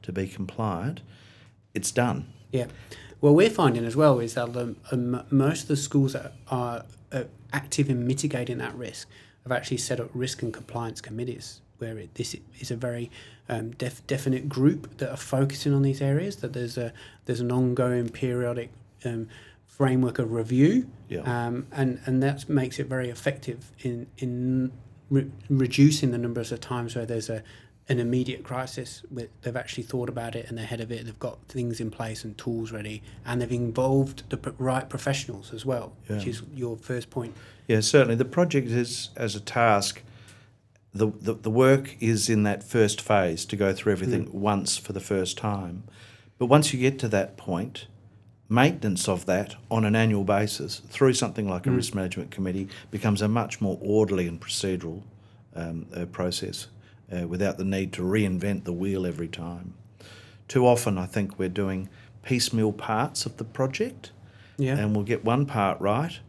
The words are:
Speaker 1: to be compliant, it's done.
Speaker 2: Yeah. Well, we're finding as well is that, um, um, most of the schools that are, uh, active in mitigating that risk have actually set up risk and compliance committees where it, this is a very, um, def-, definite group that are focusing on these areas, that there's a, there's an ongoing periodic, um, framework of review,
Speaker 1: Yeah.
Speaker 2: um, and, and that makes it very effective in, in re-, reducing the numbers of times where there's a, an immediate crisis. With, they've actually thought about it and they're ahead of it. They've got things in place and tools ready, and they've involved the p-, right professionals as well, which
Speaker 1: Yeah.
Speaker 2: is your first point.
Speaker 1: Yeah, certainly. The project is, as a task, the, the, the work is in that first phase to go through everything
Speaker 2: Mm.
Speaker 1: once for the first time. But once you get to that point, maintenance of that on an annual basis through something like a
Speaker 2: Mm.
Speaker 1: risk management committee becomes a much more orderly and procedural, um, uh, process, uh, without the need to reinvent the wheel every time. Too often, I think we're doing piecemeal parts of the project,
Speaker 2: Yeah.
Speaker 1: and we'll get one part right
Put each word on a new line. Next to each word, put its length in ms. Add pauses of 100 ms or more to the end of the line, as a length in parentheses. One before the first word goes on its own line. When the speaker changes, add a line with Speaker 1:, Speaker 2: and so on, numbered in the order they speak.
Speaker 1:
to 100
be 140
compliant, 720 (720)
it's 180
done. 340 (260)
Speaker 2:
Yeah. 160 (540)
Well, 140
we're 140
finding 360
as 100
well 240
is 160
that, 200
um, 200 (160)
um, 380
most 340
of 60
the 80
schools 360
that 200 (160)
are, 340 (280)
uh, 120 (300)
active 360
in 180
mitigating 520
that 180
risk 300 (360)
have 80
actually 260
set 220
up 140
risk 280
and 120
compliance 480
committees 600 (160)
where 200
it, 180
this 200 (240)
is 120
a 40
very, 340 (400)
um, 220
def-, 360
definite 420
group 480
that 140
are 60
focusing 560
on 100
these 180
areas, 360
that 160
there's 240
a, 140 (340)
there's 140
an 120
ongoing 580
periodic, 640 (340)
um, 220 (380)
framework 540
of 120
review, 560 (200)
Speaker 1:
Yeah. 140
Speaker 2:
um, 500
and, 340
and 180
that 260
makes 300
it 80
very 220
effective 640 (100)
in, 260 (100)
in 540 (380)
re-, 200 (200)
reducing 640
the 60
numbers 340
of 80
times 360
where 100
there's 240
a, 140 (460)
an 100
immediate 440
crisis. 680
With, 180 (140)
they've 120
actually 280
thought 260
about 260
it 140
and 80
they're 80
ahead 160
of 100
it. 140
They've 140
got 180 (100)
things 320
in 120
place 340
and 140
tools 320
ready, 320 (200)
and 160
they've 120
involved 800
the 80
p-, 200
right 320
professionals 640
as 100
well, 300 (140)
which 160
Speaker 1:
Yeah. 80
Speaker 2:
is 100 (140)
your 220
first 340
point. 240 (320)
Speaker 1:
Yeah, 140
certainly. 340
The 100
project 440
is, 460
as 200
a 40
task, 600 (920)
the, 180 (100)
the, 140
the 160
work 500
is 280
in 140
that 200
first 360
phase 460
to 100
go 180
through 200
everything 320
Speaker 2:
Mm. 80
Speaker 1:
once 440
for 160
the 60
first 380
time. 460 (560)
But 80
once 260
you 60
get 200
to 100
that 280
point, 480 (640)
maintenance 580
of 200
that 280 (140)
on 160
an 100
annual 280
basis 560 (100)
through 240
something 340
like 200
a 20
Speaker 2:
Mm. 60
Speaker 1:
risk 180
management 380
committee 360 (240)
becomes 300
a 60
much 340
more 200
orderly 460
and 140
procedural, 640 (520)
um, 300 (100)
uh, 100
process, 640 (440)
uh, 160
without 300
the 80
need 280
to 80
reinvent 640
the 100
wheel 320
every 220
time. 460 (760)
Too 180
often, 320
I 80
think 320
we're 120
doing 400 (340)
piecemeal 500
parts 520
of 120
the 60
project, 680 (460)
Speaker 2:
Yeah. 200
Speaker 1:
and 180
we'll 100
get 180
one 220
part 360
right 360 (120)